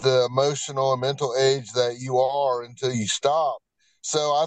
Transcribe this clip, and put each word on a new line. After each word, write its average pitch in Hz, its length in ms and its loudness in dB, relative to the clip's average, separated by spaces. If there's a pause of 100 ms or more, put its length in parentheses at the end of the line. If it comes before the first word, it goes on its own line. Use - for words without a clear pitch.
the 131 280 4
emotional 135 640 0
and 127 100 -2
mental 135 360 -2
age 135 340 2
that 120 280 0
you 127 180 -2
are 131 440 0
until 120 300 -4
you 113 140 -2
stop. 143 520 0 (440)
So 151 300 -2
I 151 140 2